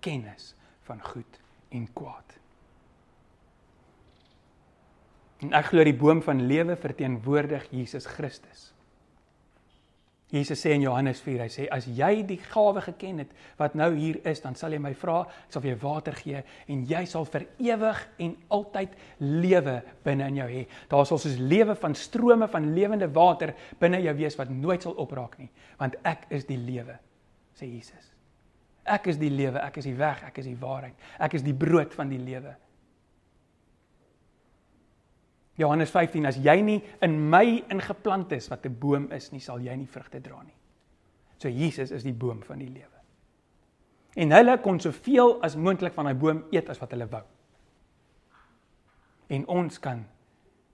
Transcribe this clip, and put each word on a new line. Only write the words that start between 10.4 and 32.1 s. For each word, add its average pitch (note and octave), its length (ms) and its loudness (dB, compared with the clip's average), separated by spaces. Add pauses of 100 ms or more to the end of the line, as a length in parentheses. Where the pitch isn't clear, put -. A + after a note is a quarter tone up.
sê D3+ 140 4
in C#3+ 80 2
Johannes C3 400 0
vier, B2+ 180 -4
hy A2+ 80 -8
sê, C#3 160 -8
"As B2+ 200 -6
jy D#3 360 2
die F#3+ 160 -6
gawe G#3 420 2
geken F3 380 -10
het C#3+ 120 -10 (280)
wat D3 160 -2
nou D#3 220 2
hier D#3 300 -4
is, D#3+ 140 -2
dan C3 140 -10
sal E3 160 -8
jy D3+ 80 -4
my C#3+ 160 -6
vra, F3 280 -2
ek - 300 -18
sal C3+ 100 -6
vir C3+ 80 -2
jou A#2 100 -4
water D3+ 320 -6
gee C#3 300 -10 (260)
en C3 180 -4
jy E3 180 -2
sal D#3+ 200 -6
vir C3+ 220 -6 (120)
ewig A3 500 -2 (100)
en E3+ 180 -6 (120)
altyd G3+ 420 -4 (280)
lewe D3 640 2 (220)
binne C#3 240 0
in C#3 80 -4
jou B2+ 120 -4
hê." B2 180 -8 (220)
Daar C#3 180 6
sal D#3+ 120 0
soos C3+ 180 -4
lewe F#3+ 380 4
van D3+ 200 -2
strome A#3 540 4
van D#3 260 -2
lewende G3 380 0
water E3 420 4 (260)
binne F3+ 220 4
jou D#3 120 0
wees D3 240 -4
wat C3 120 -8
nooit D3 320 -2
sal E3+ 120 -8
opraak B2+ 440 -10
nie, C3 120 -20 (280)
want C3 260 -4
ek E3 260 -4
is C#3 140 -6
die C3 140 -6
lewe, B2 400 -10 (580)
sê C#3 100 -16
Jesus. - 480 -18 (720)
"Ek G#3 200 -2
is D#3+ 120 0
die D3+ 120 0
lewe, C3+ 280 0
ek C#3 200 -6
is C3 60 -10
die B2+ 120 -6
weg, C#3+ 260 -2
ek - 160 -16
is C3 80 -12
die B2 100 -10
waarheid, B2+ 380 -10 (240)
ek D#3 160 -2
is C#3+ 80 -2
die C#3+ 120 -2
brood D3+ 400 2
van C#3 140 -8
die C3+ 100 -6